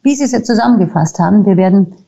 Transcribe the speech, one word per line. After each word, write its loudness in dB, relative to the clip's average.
wie 0
Sie -4
es -2
jetzt -4
zusammengefasst 0
haben, 2
wir 2
werden 2